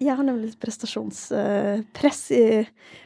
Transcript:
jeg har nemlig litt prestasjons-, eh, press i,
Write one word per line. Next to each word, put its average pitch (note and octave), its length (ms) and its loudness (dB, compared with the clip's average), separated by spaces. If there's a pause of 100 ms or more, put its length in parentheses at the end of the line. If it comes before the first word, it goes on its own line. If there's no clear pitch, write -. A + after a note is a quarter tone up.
jeg C4 160 2
har C#4 100 0
nemlig A#3 220 -2
litt A3 100 -14
prestasjons-, - 720 -8
eh, G3+ 520 0 (100)
press - 400 0
i, A3+ 320 6 (420)